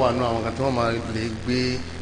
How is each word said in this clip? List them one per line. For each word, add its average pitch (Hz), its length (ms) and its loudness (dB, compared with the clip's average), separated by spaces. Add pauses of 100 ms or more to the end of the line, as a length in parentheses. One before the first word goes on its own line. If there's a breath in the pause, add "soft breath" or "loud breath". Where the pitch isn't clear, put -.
wà 127 100 6
nù 123 140 2
àwọn 117 180 0
kan 113 120 -2
tí 127 60 -2
wọ́n 135 120 2
máa 117 180 2
lè 110 320 -2 (220)
gbé 127 340 0 (220)